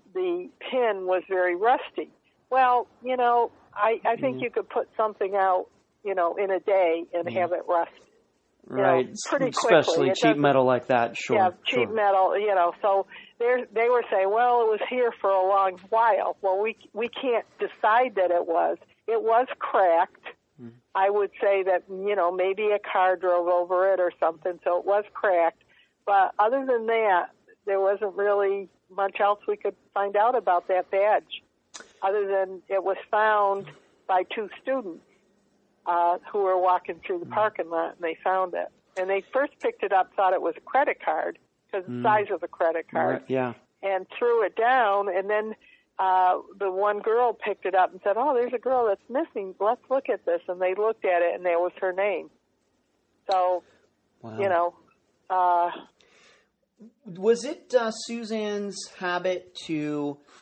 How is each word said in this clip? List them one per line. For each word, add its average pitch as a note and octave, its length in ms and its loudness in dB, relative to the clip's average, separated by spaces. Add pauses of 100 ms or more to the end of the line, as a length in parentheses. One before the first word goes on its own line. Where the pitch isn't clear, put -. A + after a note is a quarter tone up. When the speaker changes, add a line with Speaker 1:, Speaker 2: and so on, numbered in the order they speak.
(140)
Speaker 1:
the F#3 360 -4 (200)
pin A3 360 -2
was F#3 240 0
very F3+ 260 0
rusty. A#3 540 -2 (400)
Well, B3+ 380 2 (160)
you B3+ 140 -4
know, A#3+ 340 2 (220)
I, G#3 320 0
I A#3 100 2
think F3 220 -4
Speaker 2:
Mm-hmm. C3 80 -6
Speaker 1:
you D#3+ 60 -4
could - 180 -6
put - 280 -4
something G3+ 380 -2
out, F#3+ 320 2 (360)
you G3 120 -4
know, E3+ 200 0
in G3 140 -2
a F#3+ 100 0
day E3+ 440 2 (100)
and E3+ 140 -2
Speaker 2:
Mm-hmm. F3+ 100 -4
Speaker 1:
have F3 140 0
it F3 160 -4
rust, E3+ 240 0 (800)
you B2+ 80 -6
know, C3 60 2
Speaker 2:
Right. - 320 2 (100)
Speaker 1:
pretty C#4 240 -2
Speaker 2:
Especially F3 340 4
Speaker 1:
quickly. D#3+ 260 2
It - 60 2
Speaker 2:
cheap - 140 -2
Speaker 1:
doesn't D3 120 2
Speaker 2:
metal C3+ 240 4
like B2+ 220 2
that, A#2+ 300 2
sure, - 180 -2
Speaker 1:
Yeah, F#3 140 4 (160)
cheap A#3+ 220 0
Speaker 2:
sure. G#3 60 -8
Speaker 1:
metal, G3 460 2
you G#3 160 0
know. F3 260 2
So G3 240 0 (320)
they're, B3 360 0
they A#3 160 0
were A#3+ 220 2
saying, G3 200 2
"Well, A#3+ 300 2
it A3+ 80 2
was G#3+ 100 0 (100)
here B3 220 0 (100)
for G3+ 80 0
a F#3+ 180 2
long F#3+ 300 2 (120)
while." A3 520 0
Well, F#3+ 180 0
we, G#3+ 160 -4 (180)
we A#3 160 -6
can't A#3+ 360 -4 (140)
decide A3 560 0
that F3+ 160 2
it F3 160 0
was. E3+ 300 0 (300)
It A3 140 0
was A3+ 260 2 (120)
cracked. F3+ 640 2 (380)
Speaker 2:
Mm-hmm. A#2 140 -18 (200)
Speaker 1:
I G3 140 2
would G3+ 220 0 (100)
say G3 220 2
that, F3+ 260 0
you G3 260 -4
know, F3 160 2
maybe F#3+ 400 -2
a G3+ 80 0
car F#3 360 2
drove F3 320 0
over F3+ 460 2
it F3+ 60 0
or F3 200 0
something, E3 440 -2
so F3+ 160 0
it F3 60 -8
was G3+ 180 0 (100)
cracked. F3 500 0 (420)
But G3 340 2
other B3+ 260 2
than A#3 220 0
that, A3 400 2 (380)
there G3 140 0
wasn't G3 360 -2
really G3 540 0 (200)
much G3 300 -4
else G3+ 280 2
we G#3 80 -2
could G3+ 200 -6 (180)
find G3+ 240 -2
out A#3 180 2
about F#3 320 0
that F3+ 240 -2
badge, G3 520 0 (600)
other G3+ 240 -2
than F#3+ 400 -2
it F#3+ 160 -2
was - 140 -2 (120)
found G#3 580 2 (400)
by F#3 160 2 (120)
two G#3+ 140 -8 (120)
students, A#3+ 420 -6 (840)
uh, F3 320 2 (140)
who G#3 120 -2
were F#3 160 2
walking F3+ 460 0
through F3+ 140 -6
the E3+ 60 -10
Speaker 2:
Mm. - 60 -14
Speaker 1:
parking G#3 380 -2
lot, E3 260 -4
and - 80 -16
they E3 200 -4
found F#3 300 0
it. E3+ 140 -4 (300)
And F#3 120 -4
they G3 120 0 (120)
first C#4 260 -2
picked A#3 240 -4
it G3+ 100 -4
up, F#3 220 0
thought F#3 180 2
it D#3+ 80 -2
was D#3+ 160 -4
a - 40 -20
credit C4+ 420 0
card, D#3+ 360 -4 (320)
'cause G3 140 -6
the B2 60 -12
Speaker 2:
Mm. B2 120 -8
Speaker 1:
size G#3+ 280 2
of F3 120 -4
a E3+ 40 -8
credit E3 420 -2
card, - 320 -2
Speaker 2:
Right, - 80 -20
yeah. B2+ 240 -2 (280)
Speaker 1:
and F#3+ 280 -4
threw A#3 340 0
it G#3+ 120 -4
down, A3 540 2
and F#3+ 200 -2
then, G#3+ 260 -2 (440)
uh, F#3 400 2 (160)
the G3 160 -4
one G#3 280 0
girl A3+ 340 0
picked - 320 -8
it F#3 100 -2
up F#3 160 4
and F#3 100 -20
said, G3+ 160 0
"Oh, C#4 160 0
there's B3 200 0
a B3 60 -6
girl B3 280 0
that's G3 220 -2
missing. A#3 500 -6
Let's A3 300 -2
look C4 200 -2
at G3+ 160 -4
this." E3+ 220 -2
And F3+ 140 -6
they F#3 120 0
looked G#3+ 320 -2
at F3 160 2
it, E3+ 140 0
and F3+ 100 -8
there E3+ 140 2
was F3 220 -2
her F#3 100 -2
name. F3+ 380 -4 (1000)
So, F3+ 340 2 (580)
Speaker 2:
Wow. A2 180 -14
Speaker 1:
you G3 100 0
know, F3 240 0 (560)
uh, F3 400 2 (1400)
Speaker 2:
Was G3+ 380 0
it, D4+ 320 -12
uh, A3+ 160 2
Suzanne's G#3+ 840 -6 (220)
habit F3+ 540 -4 (120)
to, D3 520 -4 (240)